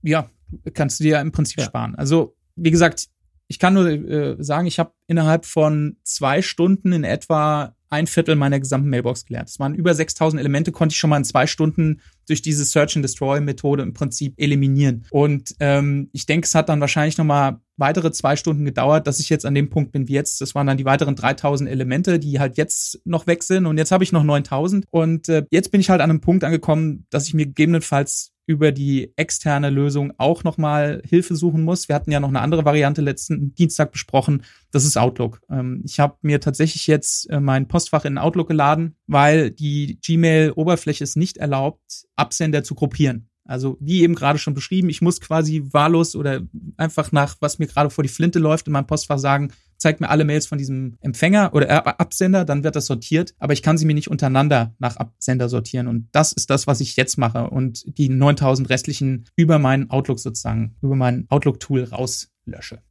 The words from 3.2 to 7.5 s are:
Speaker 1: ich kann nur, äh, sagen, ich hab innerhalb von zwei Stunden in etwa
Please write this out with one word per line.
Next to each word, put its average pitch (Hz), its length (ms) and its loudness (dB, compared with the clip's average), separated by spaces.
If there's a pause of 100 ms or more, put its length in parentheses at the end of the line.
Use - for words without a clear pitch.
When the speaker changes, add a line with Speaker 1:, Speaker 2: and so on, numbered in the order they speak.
Speaker 1:
ich - 100 -12
kann 185 160 4
nur, 185 140 6
äh, 147 540 -2
sagen, 151 240 -2
ich 165 120 -4
hab 165 160 -4 (140)
innerhalb 160 360 2
von 151 600 0
zwei 143 380 -2
Stunden 185 500 2
in 160 120 0
etwa 151 720 -2 (140)